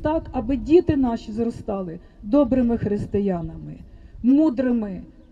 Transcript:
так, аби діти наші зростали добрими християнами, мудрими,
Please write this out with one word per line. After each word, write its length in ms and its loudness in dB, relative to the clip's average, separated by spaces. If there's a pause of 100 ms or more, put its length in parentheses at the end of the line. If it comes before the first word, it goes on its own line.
так, 300 -2
аби 240 -2
діти 400 4
наші 360 -2
зростали 640 -6 (240)
добрими 560 2
християнами, 960 -4 (480)
мудрими, 800 2 (300)